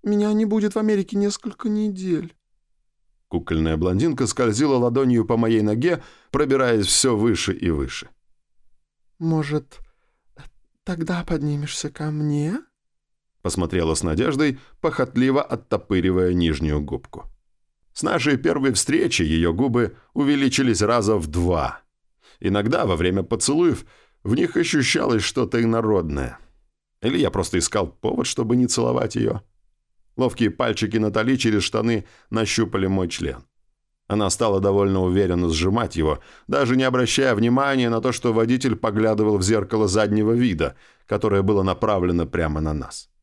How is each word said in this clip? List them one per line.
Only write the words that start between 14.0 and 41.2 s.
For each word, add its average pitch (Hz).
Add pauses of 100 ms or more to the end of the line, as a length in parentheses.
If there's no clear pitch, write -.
надеждой, 131 (200)
похотливо 131
оттопыривая 92
нижнюю 76
губку. - (640)
С -
нашей 147
первой 135
встречи -
её 82
губы 120 (180)
увеличились 135
раза 107
в 80
два. 85 (580)
Иногда 104
во 92
время 90
поцелуев 143 (380)
в 104
них 165
ощущалось 127
что-то 120
инородное. 98 (640)
Или 131
я 151
просто 95
искал 87
повод, -
чтобы 120
не 123
целовать 123
её. 110 (760)
Ловкие 123
пальчики 113
Натали 110
через 107
штаны 110 (240)
нащупали 110
мой 95
член. 67 (640)
Она 104
стала 104
довольно 98
уверенно 90
сжимать 90
его, 78 (280)
даже 131
не 131
обращая 127
внимания 123
на 113
то, 123
что 117
водитель 117
поглядывал 107
в 92
зеркало 107
заднего 107
вида, 95 (320)
которое 101